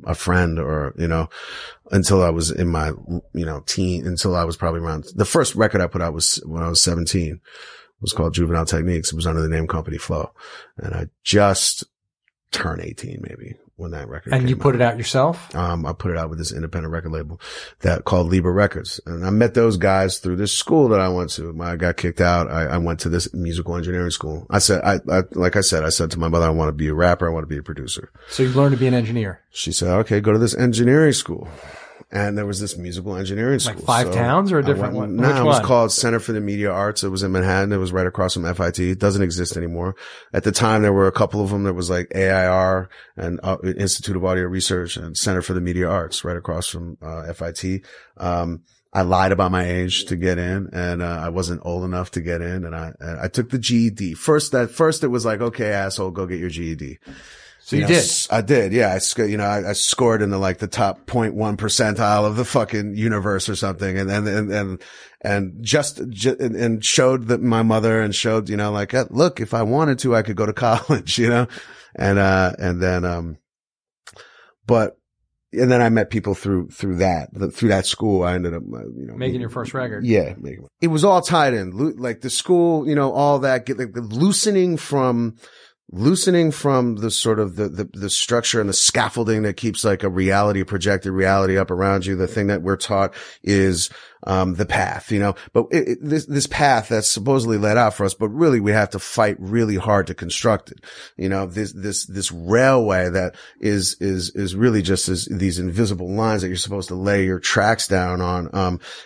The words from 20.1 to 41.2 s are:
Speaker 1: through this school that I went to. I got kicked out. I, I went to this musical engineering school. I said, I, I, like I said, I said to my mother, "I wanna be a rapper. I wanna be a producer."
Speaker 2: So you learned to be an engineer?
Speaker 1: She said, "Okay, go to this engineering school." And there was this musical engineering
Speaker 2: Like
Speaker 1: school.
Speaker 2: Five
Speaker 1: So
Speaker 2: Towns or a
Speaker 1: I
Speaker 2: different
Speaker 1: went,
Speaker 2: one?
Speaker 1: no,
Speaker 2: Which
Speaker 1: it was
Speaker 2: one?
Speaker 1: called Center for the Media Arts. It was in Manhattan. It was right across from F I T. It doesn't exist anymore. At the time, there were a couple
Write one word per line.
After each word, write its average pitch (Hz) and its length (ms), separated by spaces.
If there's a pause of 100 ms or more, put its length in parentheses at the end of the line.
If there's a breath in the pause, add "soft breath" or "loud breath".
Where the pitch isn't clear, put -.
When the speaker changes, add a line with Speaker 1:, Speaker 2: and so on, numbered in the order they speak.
Speaker 1:
through 90 160
this 101 180
school 151 360
that 104 100
I 92 100
went 90 220
to. 82 280
I 87 160
got 85 220
kicked 87 240
out. 87 300
I, 80 140
I 71 120
went 85 220
to - 100
this 87 240
musical 85 420
engineering 87 360
school. 78 400
I 101 80
said, 95 240
I, 98 160 (120)
I, 92 200
like 90 240
I 101 60
said, 82 220
I 80 60
said 80 220
to 85 80
my 82 80
mother, 82 180
"I 80 60
wanna 78 200
be 76 180
a 76 40
rapper. 87 340
I 82 60
wanna 78 140
be 76 100
a 73 60
producer." - 480 (180)
Speaker 2:
So - 140
you 127 60
learned 139 240
to 120 60
be 131 80
an 127 60
engineer? 113 560
Speaker 1:
She - 220
said, 90 180 (120)
"Okay, 107 200
go 107 100
to 107 80
this 117 160
engineering 123 580
school." - 340 (640 loud breath)
And 101 240
there 104 80
was 98 140
this 98 180
musical 90 380
engineering 101 380
Speaker 2:
Like 120 240
Speaker 1:
school. - 100
Speaker 2:
Five 120 200
Speaker 1:
So 90 60
Speaker 2:
Towns 151 380
or 160 80
a 139 40
Speaker 1:
I - 40
Speaker 2:
different 139 260
Speaker 1:
went, - 200
Speaker 2:
one? - 20
Speaker 1:
no, 123 140
Speaker 2:
Which 139 80
Speaker 1:
it 123 80
was 143 120
Speaker 2:
one? 107 80
Speaker 1:
called 117 260
Center 117 280
for 117 120
the 107 100
Media 101 300
Arts. 101 320
It 101 60
was 95 140
in 95 80
Manhattan. 95 420
It 101 40
was 92 140
right 92 140
across 92 300
from 87 100
F 87 140
I 87 100
T. 90 220
It 95 80
doesn't 101 240
exist 87 340
anymore. 85 380 (360 loud breath)
At 98 120
the 104 80
time, 110 320
there 104 100
were 98 140
a 92 40
couple 104 320